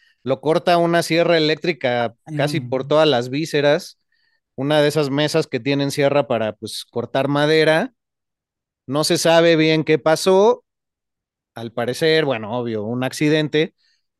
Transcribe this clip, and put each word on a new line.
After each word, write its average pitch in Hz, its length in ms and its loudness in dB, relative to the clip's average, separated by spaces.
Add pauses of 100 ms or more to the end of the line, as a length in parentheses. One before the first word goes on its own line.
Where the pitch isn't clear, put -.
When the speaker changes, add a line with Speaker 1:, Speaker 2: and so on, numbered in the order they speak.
(240)
Speaker 1:
lo 131 180 -4
corta 170 360 2
una 170 260 2
sierra 170 340 2
eléctrica 151 800 -2 (200)
casi 147 240 -2
Speaker 2:
No. - 20 -4
Speaker 1:
por 123 260 -6
todas 156 200 4
las 127 220 0
vísceras, 147 680 -2 (560)
una 147 260 0
de 147 80 2
esas 147 220 0
mesas 151 360 -2
que 131 140 -6
tienen 139 300 -2
sierra 143 360 0
para, 110 280 -2
pues, - 300 -12
cortar 135 440 -4
madera. 156 640 2 (920)
No 147 180 -2
se 175 120 0
sabe 165 400 4
bien 156 280 2
qué 156 140 0
pasó. 190 680 2 (880)
Al 117 180 -10
parecer, 156 520 0
bueno, 113 320 -4
obvio, 117 260 -4
un 120 200 -4
accidente, 151 680 0 (460)